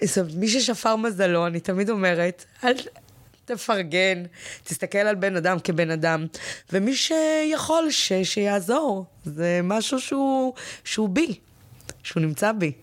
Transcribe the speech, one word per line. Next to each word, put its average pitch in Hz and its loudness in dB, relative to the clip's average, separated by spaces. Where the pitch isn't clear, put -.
אז 175 0
מי 196 0
ששפר 226 2
מזלו, 185 2
אני 170 -2
תמיד 196 0
אומרת, 180 0
"אל 247 2
תפרגן, 185 0
תסתכל 180 -4
על 208 2
בן 190 0
אדם 175 2
כבן 165 0
אדם", 160 0
ומי 202 0
שיכול, 311 2
ש-, - 0
שיעזור. 202 0
זה 170 0
משהו 214 0
שהוא, 262 0
שהוא 214 -2
בי, 262 0
שהוא - -2
נמצא 160 0
בי. 175 0